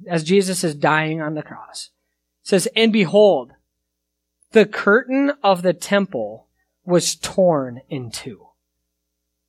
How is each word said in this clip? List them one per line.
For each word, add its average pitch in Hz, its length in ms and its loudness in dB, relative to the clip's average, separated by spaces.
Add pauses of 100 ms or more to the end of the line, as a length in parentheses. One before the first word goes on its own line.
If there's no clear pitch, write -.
as 165 200 -4
Jesus 185 400 0
is 151 100 -4
dying 156 460 0
on 151 140 -6
the 151 60 -8
cross. - 500 -18 (520)
It - 60 -18
says, 190 260 0
"And 220 160 2
behold, 196 600 2 (960)
the 214 140 6
curtain 254 680 0 (100)
of 190 200 2
the 180 100 0
temple 139 760 -4 (360)
was - 320 0
torn 139 720 0
in 123 240 -10
two, - 360 -16 (1000)